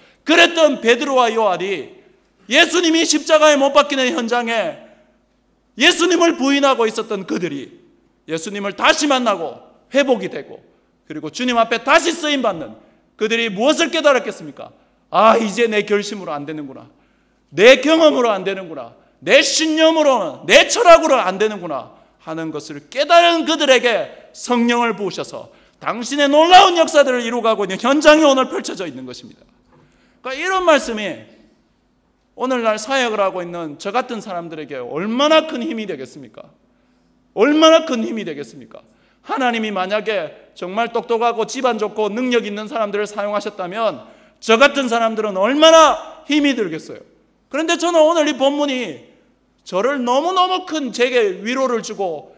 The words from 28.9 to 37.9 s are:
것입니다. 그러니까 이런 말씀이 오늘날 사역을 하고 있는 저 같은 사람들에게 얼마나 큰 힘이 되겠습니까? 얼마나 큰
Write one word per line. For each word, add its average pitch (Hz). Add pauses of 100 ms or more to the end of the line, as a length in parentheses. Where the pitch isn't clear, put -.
것입니다. - (800)
그러니까 262
이런 370
말씀이 226 (1200)
오늘날 233
사역을 240
하고 185
있는 170
저 196
같은 233
사람들에게 160
얼마나 226
큰 311
힘이 226
되겠습니까? 131 (880)
얼마나 311
큰 233